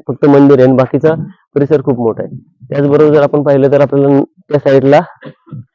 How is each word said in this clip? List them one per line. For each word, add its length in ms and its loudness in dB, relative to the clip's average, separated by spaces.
फक्त 180 -4
मंदिर 320 4
आहे 100 4
आणि 80 2
बाकीचा 380 -2
परिसर 280 -2
खूप 160 -4
मोठा 240 -4
आहे. 140 -14
त्याचबरोबर 460 0
जर 80 2
आपण 200 -2
पाहिलं, 300 0
तर 80 2
आपल्याला 400 0
त्या 380 -6
साईडला 420 2